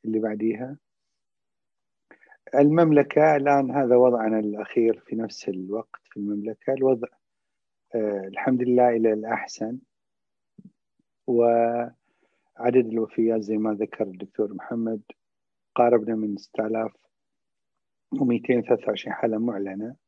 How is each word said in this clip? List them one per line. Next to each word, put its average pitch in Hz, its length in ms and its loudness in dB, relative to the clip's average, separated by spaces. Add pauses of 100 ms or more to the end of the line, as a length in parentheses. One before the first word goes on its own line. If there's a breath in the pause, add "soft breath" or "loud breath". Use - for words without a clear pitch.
اللي 110 140 -2
بعديها. 110 580 -4 (1800 soft breath)
المملكة 151 800 6
الآن 139 360 2
هذا 127 240 2
وضعنا 113 440 4
الأخير 107 600 -2
في - 160 -12
نفس 107 340 -8
الوقت 95 540 -10
في - 140 -20
المملكة. 104 560 -6
الوضع، 131 340 0 (880)
آه، 101 320 -2
الحمد 123 340 -2
لله 123 280 4
إلى 113 240 2
الأحسن. 110 680 -6 (1500)
وعدد 117 640 2 (760)
الوفيات 113 760 2
زي 107 160 -4
ما 107 160 -2
ذكر 104 300 -4
الدكتور 98 500 -6
محمد، 113 480 -6 (760)
قاربنا 117 400 2
من 104 220 -4
ستة - 300 -6
آلاف 110 240 -4 (1300)
ومائتين 120 380 0
وثلاثة - 280 0
وعشرين 107 260 -6
حالة 113 240 -2
معلنة 107 580 -6 (120)